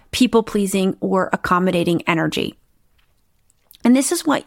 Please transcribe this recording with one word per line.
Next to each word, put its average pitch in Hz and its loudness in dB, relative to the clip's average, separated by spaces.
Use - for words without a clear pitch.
people 233 2
pleasing 196 -2
or 190 -2
accommodating 175 0
energy. 160 -2
And 247 6
this 269 0
is 339 -4
what, - -2